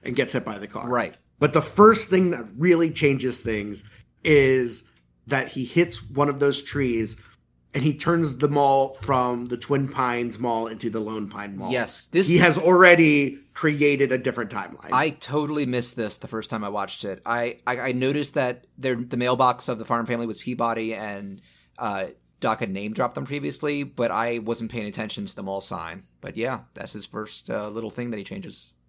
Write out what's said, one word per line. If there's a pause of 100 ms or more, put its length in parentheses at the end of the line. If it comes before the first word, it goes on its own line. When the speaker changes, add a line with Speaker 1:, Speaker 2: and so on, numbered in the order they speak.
Speaker 1:
and
gets
hit
by
the
car.
Speaker 2:
Right. (220)
Speaker 1:
But
the
first
thing
that (100)
really
changes
things (380)
is (420)
that
he
hits
one
of
those
trees (580)
and
he
turns
the
mall
from
the
Twin
Pines
Mall
into
the
Lone
Pine
Mall.
Speaker 2:
Yes,
this
Speaker 1:
He
has
already (140)
created
a
different
timeline.
Speaker 2:
I
totally
missed
this
the
first
time
I
watched
it.
I,
I,
I
noticed
that (100)
there,
the
mailbox
of
the
Farm
family
was
Peabody,
and, (360)
uh, (320)
Doc
had
name
dropped
them
previously,
but
I
wasn't
paying
attention
to
the
mall
sign. (160)
But
yeah, (140)
that's
his
first,
uh,
little
thing
that
he
changes. (160)